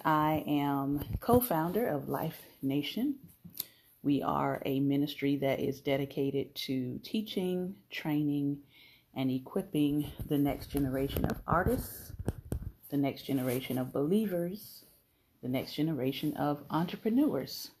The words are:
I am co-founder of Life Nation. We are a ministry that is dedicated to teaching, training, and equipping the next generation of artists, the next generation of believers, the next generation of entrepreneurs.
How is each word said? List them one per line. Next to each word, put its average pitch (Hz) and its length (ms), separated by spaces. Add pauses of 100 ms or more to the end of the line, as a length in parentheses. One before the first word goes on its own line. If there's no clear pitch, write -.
I 156 420
am 143 560 (180)
co-founder 202 640
of 139 240
Life 160 320 (180)
Nation. 147 540 (880)
We 143 180
are 143 460
a 135 140
ministry 139 560
that 135 240
is 135 200
dedicated 139 760
to 127 460
teaching, 185 720 (160)
training, 143 680 (560)
and 131 160
equipping 147 800 (180)
the 151 80
next 143 300
generation 135 580
of - 220
artists, - 680 (760)
the 143 80
next 139 240
generation 127 560
of 127 160
believers, 180 920 (580)
the 127 60
next 127 240
generation 147 640
of 147 320
entrepreneurs. 208 1000 (100)